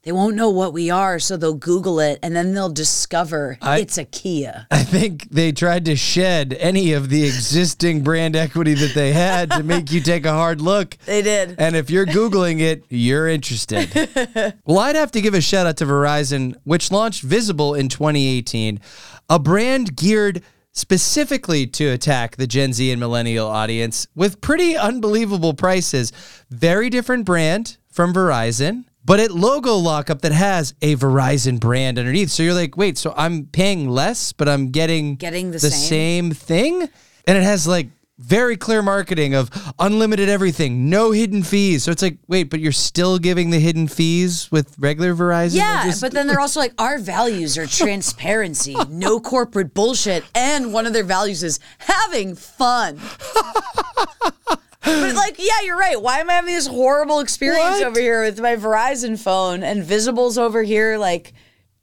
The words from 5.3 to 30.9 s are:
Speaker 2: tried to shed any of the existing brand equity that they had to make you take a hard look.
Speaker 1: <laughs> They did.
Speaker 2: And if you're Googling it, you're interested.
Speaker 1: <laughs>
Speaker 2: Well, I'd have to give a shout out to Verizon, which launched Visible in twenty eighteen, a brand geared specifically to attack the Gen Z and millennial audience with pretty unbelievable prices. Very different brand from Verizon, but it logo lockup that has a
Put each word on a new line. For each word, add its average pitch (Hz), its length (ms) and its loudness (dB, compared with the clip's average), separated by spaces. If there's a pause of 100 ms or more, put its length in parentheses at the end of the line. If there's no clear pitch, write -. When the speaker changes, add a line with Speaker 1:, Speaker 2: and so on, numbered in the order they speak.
Speaker 2:
tried 175 340 0
to 151 100 2
shed 160 640 0
any 180 340 2
of 139 160 -2
the 147 140 2
existing 151 800 0
brand 160 320 0
equity 160 380 0
that 143 200 0
they 143 180 2
had 175 380 2
to 160 120 0
make 160 300 -2
you 170 80 2
take 156 240 0
a 156 80 0
hard 165 300 0
look. 196 380 0
Speaker 1:
<laughs> - 40 -20
They 208 160 0
did. 196 380 -2
Speaker 2:
And 165 180 2
if 147 140 -2
you're 185 160 2
Googling 180 540 0
it, 160 280 0
you're 131 400 2
interested. 123 640 -2
Speaker 1:
<laughs> 233 600 -2 (100)
Speaker 2:
Well, 165 140 4
I'd 277 180 2
have 302 160 0
to 220 80 0
give 202 140 2
a 175 80 4
shout 185 240 2
out 160 120 0
to 165 80 0
Verizon, 143 680 0 (100)
which 165 280 0
launched 214 300 0
Visible 151 520 0
in 135 140 0
twenty 147 400 0
eighteen, 113 520 -2 (480)
a 165 100 4
brand 202 580 0
geared 202 460 2 (300)
specifically 185 920 0
to 147 220 -2
attack 123 480 0
the 131 100 -2
Gen 131 260 0
Z 127 180 0
and 120 100 -2
millennial 117 480 0
audience 113 680 -2
with 190 260 0
pretty 330 360 2
unbelievable 214 800 0
prices. 170 580 0 (380)
Very 175 380 2
different 240 380 -2
brand 175 500 0 (140)
from 175 240 0
Verizon, 151 680 0 (200)
but 190 160 6
it 220 120 2
logo 240 420 2
lockup 156 480 0
that 156 100 2
has 175 500 2
a 151 140 2